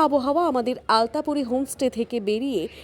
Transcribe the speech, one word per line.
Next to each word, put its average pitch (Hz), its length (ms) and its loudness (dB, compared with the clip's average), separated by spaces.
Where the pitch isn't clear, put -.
আবহাওয়া, 285 400 2
আমাদের 254 300 0
আলতাপুরি 294 540 2
হোমস্টে 262 480 -2
থেকে 233 300 -4
বেরিয়ে 214 420 -2